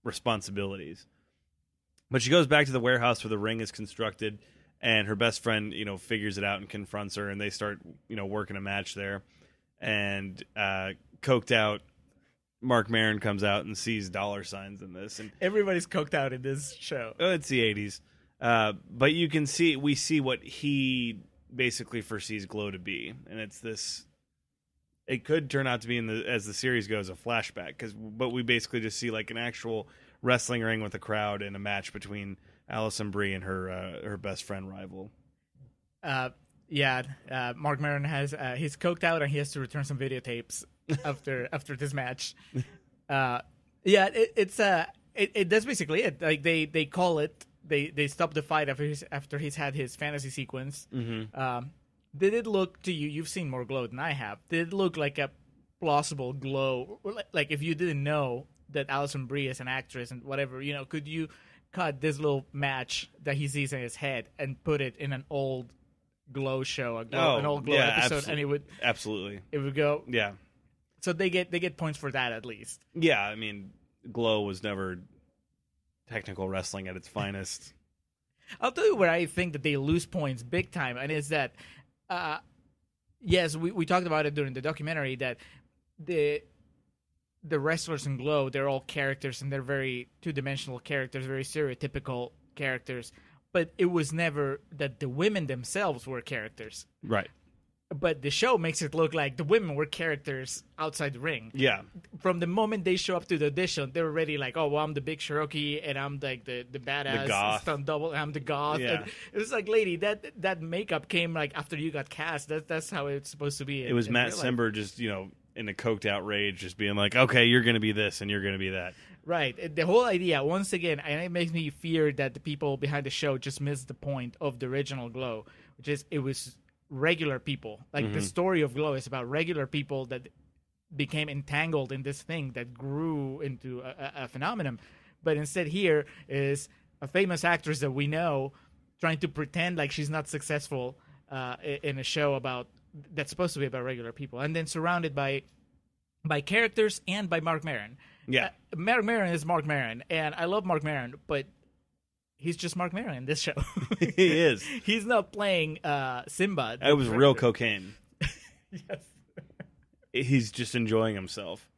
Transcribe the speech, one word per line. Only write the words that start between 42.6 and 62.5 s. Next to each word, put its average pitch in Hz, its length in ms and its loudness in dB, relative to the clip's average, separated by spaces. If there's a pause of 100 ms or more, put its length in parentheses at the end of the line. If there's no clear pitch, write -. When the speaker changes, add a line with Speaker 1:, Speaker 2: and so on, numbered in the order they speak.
Speaker 2:
Uh, 131 320 2 (440)
yeah, 196 220 10
it, 220 300 4
it's, 196 220 2
uh, 190 260 6 (300)
it, 202 200 2
it, 196 140 4
that's 214 160 6
basically 185 380 0
it. 165 180 0
Like, 156 220 2
they, 160 240 4
they 156 200 0
call 175 340 2
it, - 260 -4 (180)
they, 151 260 0
they 147 180 0
stop 151 260 0
the 151 80 0
fight 151 260 2
after 139 160 -2
he's, 147 280 -4
after 143 260 -6
he's 147 160 -4
had 143 220 -2
his 131 180 -4
fantasy 147 360 -4
sequence. 135 600 -8
Speaker 1:
Mm-hmm. 113 480 -6
Speaker 2:
Um, 127 300 -4 (460)
did 190 180 4
it 226 140 0
look 190 340 0
to 185 100 -2
you, 147 160 -2
you've 151 200 -6
seen 175 200 -4
more 127 160 -4
Glow 127 220 -4
than 123 140 -8
I 160 120 -2
have, 110 260 -6 (100)
did 170 200 0
it 175 40 -6
look 190 240 2
like 143 220 -2
a 139 120 0 (500)
plausible 143 520 2
Glow? 135 720 -2
Or 202 80 -4
li-, 220 100 -8 (100)
like, 151 200 0
if 143 100 -2
you 160 140 0
didn't 151 260 0
know 139 460 0 (220)
that 139 180 -2
Alison 139 380 -2
Brie 139 200 -2
is 127 140 -6
an 127 80 -8
actress 127 420 -6
and 127 140 -12
whatever, 135 360 -4
you 143 120 -4
know, 139 120 -6
could 147 220 -6
you 156 220 -4 (440)
cut 151 280 -2
this 147 180 0
little 143 340 2